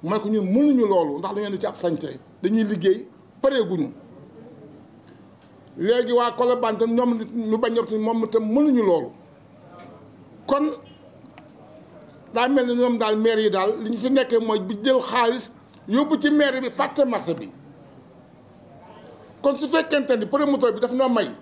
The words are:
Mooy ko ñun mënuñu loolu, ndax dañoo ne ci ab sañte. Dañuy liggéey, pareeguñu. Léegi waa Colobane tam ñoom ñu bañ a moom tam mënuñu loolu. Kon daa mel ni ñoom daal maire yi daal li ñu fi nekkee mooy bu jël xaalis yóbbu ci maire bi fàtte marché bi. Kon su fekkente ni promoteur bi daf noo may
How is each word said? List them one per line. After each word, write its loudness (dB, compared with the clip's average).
Mooy -2
ko -6
ñun 0
mënuñu 4
loolu, 2
ndax -6
dañoo -6
ne -6
ci -4
ab -6
sañte. -4
Dañuy 2
liggéey, 0
pareeguñu. 0
Léegi 0
waa 2
Colobane 0
tam 0
ñoom 2
ñu -2
bañ 0
a -2
moom 0
tam 2
mënuñu 2
loolu. 2
Kon 0
daa 2
mel 2
ni -2
ñoom 2
daal 0
maire 2
yi 4
daal 0
li -8
ñu -4
fi -4
nekkee 2
mooy -2
bu -8
jël 4
xaalis -2
yóbbu 0
ci 2
maire 2
bi -6
fàtte 0
marché -4
bi. -12
Kon 0
su -6
fekkente 0
ni -4
promoteur 0
bi -6
daf -2
noo 0
may 0